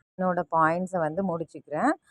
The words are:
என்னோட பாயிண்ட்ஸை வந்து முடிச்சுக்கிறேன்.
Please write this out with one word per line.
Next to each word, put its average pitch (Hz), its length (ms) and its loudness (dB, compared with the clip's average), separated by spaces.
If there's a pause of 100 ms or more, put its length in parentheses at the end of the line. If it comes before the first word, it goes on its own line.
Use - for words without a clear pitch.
(180)
என்னோட 180 220 0 (100)
பாயிண்ட்ஸை 170 480 2
வந்து 160 240 0
முடிச்சுக்கிறேன். 165 680 -2 (180)